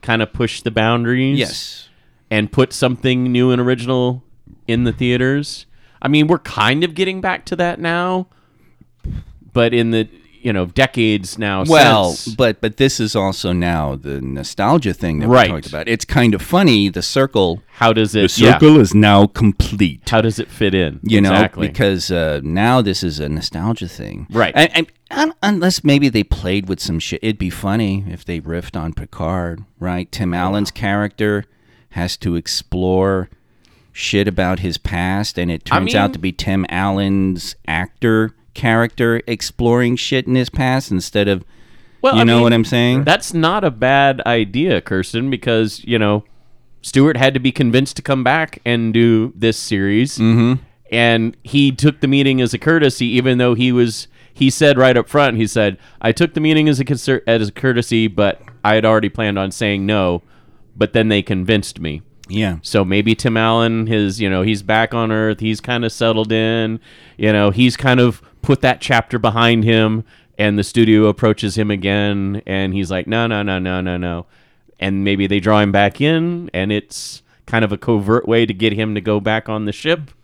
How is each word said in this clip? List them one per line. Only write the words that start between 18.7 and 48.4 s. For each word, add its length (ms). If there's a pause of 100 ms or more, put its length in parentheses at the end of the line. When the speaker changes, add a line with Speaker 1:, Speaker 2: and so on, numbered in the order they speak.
Speaker 2:
is 140
now 340
complete. 800
Speaker 1:
How 140
does 160
it 120
fit 260
in? 280
Speaker 2:
You 180
know, 100
Speaker 1:
Exactly. 360
Speaker 2:
because, 440
uh, 320
now 380
this 220
is 160
a 100
nostalgia 580
thing. 420
Speaker 1:
Right. 260
Speaker 2:
And, 200
and 120 (240)
un-, 300
unless 420
maybe 260
they 140
played 460
with 100
some 200
shit. 240
It'd 160
be 100
funny 580
if 180
they 160
riffed 380
on 140
Picard, 720 (160)
right? 320
Tim 220
Speaker 1:
Oh, 40
Speaker 2:
Allen's 340
Speaker 1:
wow. 80
Speaker 2:
character 640 (440)
has 280
to 180
explore 960 (640)
shit 340
about 320
his 180
past, 640
and 100
it 220
Speaker 1:
I 80
Speaker 2:
turns 160
out 140
Speaker 1:
mean 40
Speaker 2:
to 60
be 140
Tim 360
Allen's 840 (100)
actor 680 (180)
character 760
exploring 720
shit 300
in 80
his 140
past 420
instead 380
of, 140 (580)
Speaker 1:
Well, 140
Speaker 2:
you 60
Speaker 1:
I 40
Speaker 2:
know 100
Speaker 1:
mean, 80
Speaker 2:
what 100
I'm 120
saying? 400
Speaker 1:
that's 280
not 300
a 80
bad 540
idea, 560
Kirsten, 480
because, 560
you 140
know, 240 (580)
Stewart 360
had 160
to 60
be 140
convinced 440
to 40
come 220
back 420